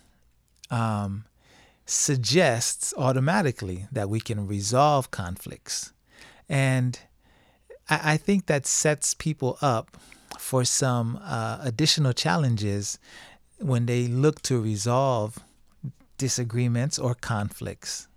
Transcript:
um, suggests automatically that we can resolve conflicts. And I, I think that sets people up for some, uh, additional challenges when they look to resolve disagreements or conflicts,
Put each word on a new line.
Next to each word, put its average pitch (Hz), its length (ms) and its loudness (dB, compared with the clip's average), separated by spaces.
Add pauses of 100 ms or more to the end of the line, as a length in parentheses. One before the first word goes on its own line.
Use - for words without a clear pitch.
(720)
um, 107 540 -2 (640)
suggests 131 1080 2
automatically 131 920 0
that 104 180 -4
we 110 120 -2
can 104 260 -4
resolve 123 640 2
conflicts. - 800 -10 (560)
And 131 500 2 (920)
I, 151 240 2
I 156 40 4
think 196 280 0
that 143 200 2
sets - 480 0
people 139 480 -2
up 120 360 0 (420)
for 127 240 0
some, 123 580 0
uh, 113 400 -4
additional 135 520 2
challenges 107 840 0 (600)
when 127 280 0
they 123 200 0
look 135 360 2
to 123 180 2
resolve 113 800 0 (800)
disagreements 120 800 0
or 123 180 -2
conflicts, - 1000 -6